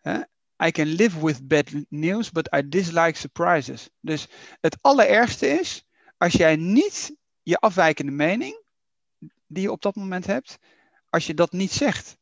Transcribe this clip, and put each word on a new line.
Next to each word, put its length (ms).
Hè? 180
"I 40
can 160
live 380
with 240
bad 220
news, 420
but 260
I 120
dislike 500
surprises." 720
Dus 280
het 200
allerergste 640
is 400
als 160
jij 240
niet 600
je 160
afwijkende 540
mening 500
die 160
je 100
op 100
dat 120
moment 320
hebt, 320
als 180
je 80
dat 180
niet 200
zegt. 500